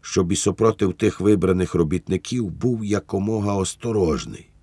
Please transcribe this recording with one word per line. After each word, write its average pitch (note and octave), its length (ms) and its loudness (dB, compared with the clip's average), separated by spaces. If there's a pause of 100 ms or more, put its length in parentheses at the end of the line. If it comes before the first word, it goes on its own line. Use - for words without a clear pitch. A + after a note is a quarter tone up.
щоб F#2 300 0
і G2+ 40 2
супротив G#2 580 2
тих - 260 0
вибраних F#2 560 2
робітників F2+ 720 -2
був A2+ 360 -2
якомога G2+ 680 -2
осторожний. F#2 960 -2 (140)